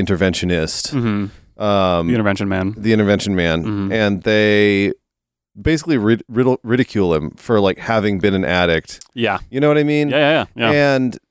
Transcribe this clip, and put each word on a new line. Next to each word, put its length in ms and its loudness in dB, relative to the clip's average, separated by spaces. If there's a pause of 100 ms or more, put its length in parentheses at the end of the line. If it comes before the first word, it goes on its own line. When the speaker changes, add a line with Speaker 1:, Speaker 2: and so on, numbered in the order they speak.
Speaker 1:
interventionist. 880 0
Speaker 2:
Mm-hmm. 680 -4
Speaker 1:
Um, 460 0
Speaker 2:
The 60 2
intervention 340 0
man. 280 -2
Speaker 1:
the 160 0
intervention 440 2
man. 260 0
Speaker 2:
Mm-hmm. 300 -4
Speaker 1:
And 320 0
they 680 2 (640)
basically 380 -2
rid-, 320 2
riddle-, 360 0
ridicule 500 0
him 220 -2
for, 240 0
like, 180 0
having 400 -2
been 160 2
an 100 0
addict. 560 0 (140)
Speaker 2:
Yeah. 240 -2 (120)
Speaker 1:
You 100 -4
know 80 2
what 100 2
I 60 2
mean? 260 0
Speaker 2:
Yeah, 340 0 (100)
yeah, 180 0
yeah. 220 2
Speaker 1:
And, 220 -2 (140)